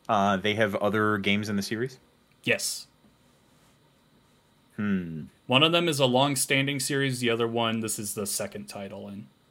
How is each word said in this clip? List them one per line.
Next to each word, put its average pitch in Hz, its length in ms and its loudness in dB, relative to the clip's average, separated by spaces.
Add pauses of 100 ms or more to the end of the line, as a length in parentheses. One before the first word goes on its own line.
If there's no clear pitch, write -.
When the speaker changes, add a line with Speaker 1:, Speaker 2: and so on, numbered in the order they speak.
(100)
Speaker 1:
Uh, 101 260 4
they 101 200 0
have 107 200 2
other 107 420 2
games 101 300 0
in 107 80 -2
the 101 60 0
series? 117 360 -6 (460)
Speaker 2:
Yes. - 440 -2 (1900)
Speaker 1:
Hmm. 90 480 -4 (240)
Speaker 2:
One 131 160 4
of 165 80 4
them 170 160 2
is 147 120 0
a 139 80 4
long-standing 135 760 2
series. 139 400 -2
The 120 80 2
other 117 180 2
one, 113 320 0
this 110 180 -4
is 104 180 -8
the 104 100 -4
second 101 420 -6
title 101 400 -12
in 101 200 -14 (240)